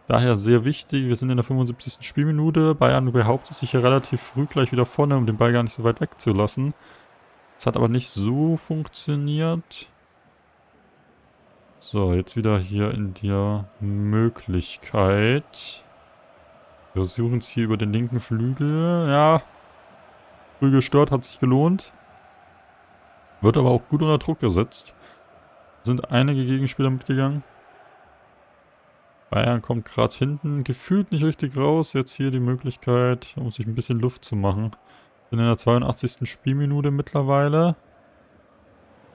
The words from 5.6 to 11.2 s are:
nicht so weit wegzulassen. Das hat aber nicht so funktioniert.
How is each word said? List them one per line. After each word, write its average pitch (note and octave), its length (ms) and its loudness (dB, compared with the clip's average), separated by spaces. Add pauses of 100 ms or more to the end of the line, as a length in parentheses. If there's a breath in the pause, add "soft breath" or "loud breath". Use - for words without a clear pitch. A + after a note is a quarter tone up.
nicht A2+ 100 -6
so - 80 -8
weit A2+ 180 0
wegzulassen. A#2 720 0 (840 soft breath)
Das - 100 -20
hat A2+ 100 0
aber A#2 120 2
nicht B2 220 -2
so C#3 460 0
funktioniert. D#3 1300 -6 (1900)